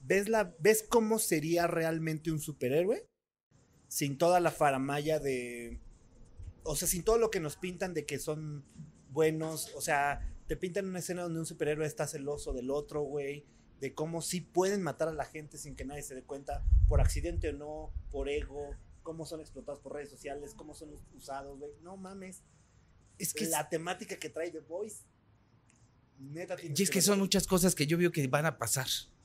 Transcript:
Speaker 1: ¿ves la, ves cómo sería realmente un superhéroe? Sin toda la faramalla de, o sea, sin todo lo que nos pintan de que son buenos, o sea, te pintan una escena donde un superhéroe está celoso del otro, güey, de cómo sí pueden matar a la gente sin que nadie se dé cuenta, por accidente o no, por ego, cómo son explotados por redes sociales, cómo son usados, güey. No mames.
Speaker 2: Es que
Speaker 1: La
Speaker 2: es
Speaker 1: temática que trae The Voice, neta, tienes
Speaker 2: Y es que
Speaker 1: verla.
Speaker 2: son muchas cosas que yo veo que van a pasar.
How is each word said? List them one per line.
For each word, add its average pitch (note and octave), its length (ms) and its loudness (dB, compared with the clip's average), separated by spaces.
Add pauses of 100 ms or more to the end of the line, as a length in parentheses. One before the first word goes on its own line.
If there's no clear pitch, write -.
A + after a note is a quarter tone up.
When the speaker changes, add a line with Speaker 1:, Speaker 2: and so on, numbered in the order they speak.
Speaker 1:
¿ves F#3+ 280 0
la, A3 300 2
ves G#3+ 300 6
cómo A3 320 4
sería E3+ 480 2
realmente D#3+ 640 0
un D3+ 80 0
superhéroe? D#3+ 680 0 (800)
Sin C#3 300 -2
toda F3 220 6
la E3 100 4
faramalla D3 720 2
de, A#2+ 580 -4 (880)
o D#3 120 -4
sea, E3+ 120 -2
sin E3 160 -2
todo A3+ 140 6
lo A3 120 4
que G3 100 -2
nos D3 160 -4
pintan F3+ 380 -4
de D3+ 120 -2
que C#3+ 120 -4
son D3+ 460 -6 (460)
buenos, D#3+ 680 2
o C#3 40 -8
sea, C#3+ 520 0 (160)
te D#3 80 -2
pintan F#3+ 320 -4
una F#3 100 -6
escena F3 240 -6
donde E3 180 -4
un D#3+ 60 -6
superhéroe D3+ 400 -2
está D3 220 -2
celoso C#3+ 440 -6
del B2+ 180 -4
otro, D3 320 -2
güey, C#3+ 420 -6 (360)
de C3+ 140 -6
cómo D#3+ 280 -4
sí F3+ 180 -2
pueden F#3+ 420 0
matar D#3+ 260 -2
a E3 40 -4
la D3 120 -4
gente D3+ 340 -14
sin C#3 180 -12
que C3 80 -10
nadie C#3+ 180 -8
se C#3 140 -12
dé B2+ 60 -12
cuenta, C#3+ 420 -6 (240)
por C#3+ 120 8
accidente D3+ 500 2
o - 20 -4
no, D3+ 400 -8 (180)
por C3+ 180 -4
ego, C#3+ 460 -4 (280)
cómo D#3+ 240 -10
son D#3 140 -10
explotados C#3+ 400 -12
por C3+ 140 -12
redes C#3+ 160 -10
sociales, C#3+ 460 -10
cómo D3+ 180 -16
son D3+ 160 -16 (260)
usados, C#3 420 -12
güey. D3 120 -12 (120)
No F#3 140 -16
mames. F#3+ 460 -14 (760)
Speaker 2:
Es - 140 -4
que - 140 -4
Speaker 1:
La D#3+ 160 0
Speaker 2:
es - 80 -8
Speaker 1:
temática F3+ 460 -6
que D#3 120 -10
trae E3 220 -6
The D#3+ 100 -12
Voice, F#3 440 -10 (1120)
neta, E3 380 -10
tienes D#3 220 -4
Speaker 2:
Y G3 40 4
es F#3+ 80 4
que G3 80 4
Speaker 1:
verla. D#3+ 140 6
Speaker 2:
son G3 80 6
muchas F#3+ 260 4
cosas F#3 300 6
que C#3+ 100 4
yo E3 120 4
veo F3 120 4
que D3 160 0
van C#3+ 200 2
a C#3+ 120 -2
pasar. A#2+ 300 -2 (360)